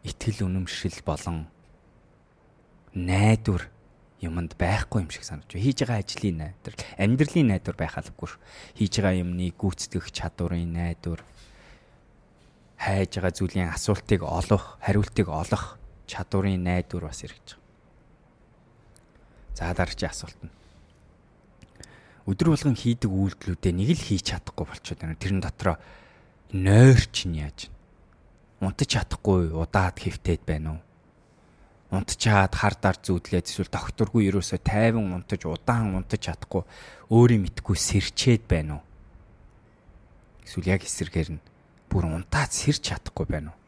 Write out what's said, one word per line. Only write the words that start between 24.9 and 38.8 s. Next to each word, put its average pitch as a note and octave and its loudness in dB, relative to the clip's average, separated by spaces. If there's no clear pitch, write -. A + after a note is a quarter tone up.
байна. D#2+ -6
Тэрэн F#2+ 0
дотроо - -2
нойр G#2 10
чинь D#2+ -4
яаж - -10
вэ? - -12
Унтаж - -2
чадахгүй F#2 2
удаад E2 0
хэвтээд - -2
байна D#2 -4
уу? D#2+ -12
Унтчаад G2 2
хар G2+ 0
дард - 0
зүүдлээд F2+ -2
эсвэл - -6
докторгүй - 0
ерөөсөө F#2 0
тайван A2 2
унтаж, F2 -6
удаан G#2 0
унтаж F#2+ -4
чадахгүй - -6
өөрийн A2+ 6
мэдгүй - -2
сэрчээд - 2
байна D2+ 0
уу? - -14